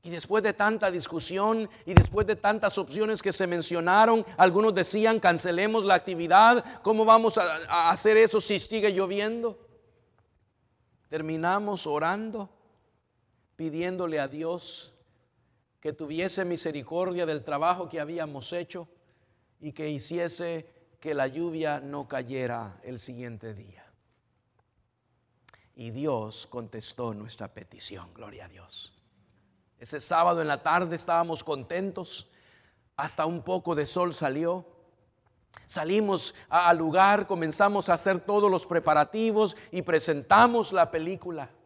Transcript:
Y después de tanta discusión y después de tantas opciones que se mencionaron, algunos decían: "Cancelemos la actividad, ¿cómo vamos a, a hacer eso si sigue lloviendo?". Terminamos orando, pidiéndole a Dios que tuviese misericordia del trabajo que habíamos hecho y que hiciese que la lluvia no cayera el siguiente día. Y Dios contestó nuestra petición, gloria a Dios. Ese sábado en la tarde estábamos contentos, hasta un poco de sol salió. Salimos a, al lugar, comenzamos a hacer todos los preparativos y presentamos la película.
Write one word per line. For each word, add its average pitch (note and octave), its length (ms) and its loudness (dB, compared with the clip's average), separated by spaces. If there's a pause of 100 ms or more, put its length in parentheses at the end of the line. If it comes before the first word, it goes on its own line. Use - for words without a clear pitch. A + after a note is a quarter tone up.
Y E3+ 60 -16
después F#3 320 -2
de G#3 100 0
tanta G#3 380 0
discusión F#3+ 760 -2 (180)
y F3 80 -6
después G3+ 320 4
de G#3 100 -2
tantas G#3 400 0
opciones G#3 460 -4
que G3 100 -2
se F#3+ 140 0
mencionaron, F3+ 760 2 (120)
algunos F#3 380 6
decían: G#3+ 440 0
"Cancelemos F#3 680 0
la G3 80 6
actividad, F#3+ 880 4
¿cómo A3 240 2
vamos A3+ 320 8
a, E3+ 180 0 (100)
a E3+ 240 4
hacer G#3+ 280 4
eso A3 200 6
si G3 220 0
sigue G#3+ 320 0
lloviendo?". G3+ 680 -4 (1500)
Terminamos E3 800 -4
orando, G3 640 -4 (1040)
pidiéndole E3 640 -4
a C#3 80 -4
Dios D#3+ 640 -10 (880)
que D3+ 140 -6
tuviese E3+ 500 -4
misericordia E3+ 800 -4
del D#3 180 -4
trabajo E3 460 -2
que E3 100 -10
habíamos D3+ 540 -8
hecho F3 340 -10 (720)
y D3 140 -14
que D3+ 160 -8
hiciese E3 800 -6 (320)
que D#3 140 -6
la C3+ 140 0
lluvia D#3 520 -4
no C#3 280 -10
cayera A#2+ 760 -6
el B2 160 -14
siguiente A#2 560 -14
día. G2+ 320 -20 (1900)
Y A#2 180 -14
Dios A#2 540 -6
contestó A#2 680 -10
nuestra G#2 400 -14
petición, F#2 580 -16
gloria G2 320 -20
a F2+ 40 -20
Dios. F2+ 460 -20 (920)
Ese C#3+ 160 -12
sábado E3+ 400 2
en D3+ 80 -2
la C#3+ 140 -2
tarde E3+ 340 0
estábamos E3 480 -2
contentos, E3+ 880 -8 (640)
hasta D#3 300 -4
un E3 160 -6
poco F3 320 -4
de D3 100 0
sol F3 300 -2
salió. E3 520 -4 (1000)
Salimos F#3+ 680 -2 (140)
a, F3 220 6
al E3+ 80 6
lugar, F#3+ 480 4
comenzamos F#3+ 640 0
a - 40 6
hacer F3+ 260 0
todos G#3 300 2
los F#3 160 0
preparativos G3 880 2 (140)
y F3 120 -6
presentamos F#3+ 880 4
la E3+ 180 2
película. E3 600 -8 (160)